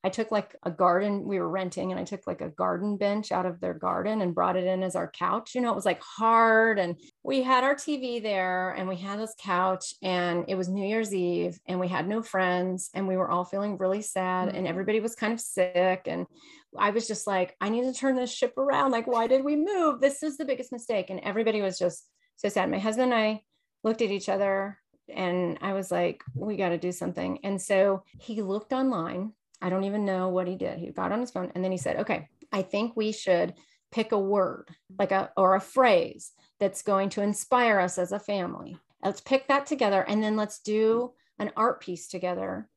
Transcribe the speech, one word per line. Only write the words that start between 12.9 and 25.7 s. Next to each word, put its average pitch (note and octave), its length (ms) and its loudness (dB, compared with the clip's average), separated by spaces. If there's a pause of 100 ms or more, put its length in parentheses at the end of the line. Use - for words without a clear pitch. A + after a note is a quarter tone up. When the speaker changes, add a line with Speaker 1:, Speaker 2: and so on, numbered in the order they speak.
Speaker 1:
and F#3+ 160 -4
we F#3 80 0
were F#3 140 0
all F3+ 160 0
feeling G3 320 -4
really F#3+ 240 0
sad, F#3 480 -2
Speaker 2:
Mm. F#3+ 80 -6
Speaker 1:
and F#3 80 -2
everybody F#3+ 340 0
was A3+ 140 -6
kind A3 180 -2
of A#3 80 -4
sick, F3+ 640 2
and F3 220 -4 (500)
I G#3 140 4
was A3 180 0
just - 180 -4
like, F#3 320 0
"I G3 120 -2
need A#3+ 140 0
to B3+ 100 -2
turn C4 220 2
this B3 140 -2
ship - 280 -2
around. C4+ 340 4
Like, A3+ 140 0
why A#3 220 2
did C4+ 180 4
we D4+ 100 2
move? D#4+ 460 2
This C#4 200 2
is D#4 140 -4
the D#4+ 80 -6
biggest C4 280 -4
mistake." A3 360 -4
And F#3 120 -6
everybody G#3+ 420 0
was F#3+ 160 -2
just F3+ 280 -2 (300)
so G3+ 120 -2
sad. F#3+ 220 0
My F#3+ 80 0
husband A3 340 2
and A3+ 100 4
I G#3+ 200 0 (420)
looked A3 180 2
at G3+ 80 2
each G3+ 180 -2
other G3 500 0 (300)
and F3+ 520 -2
I G3 140 -4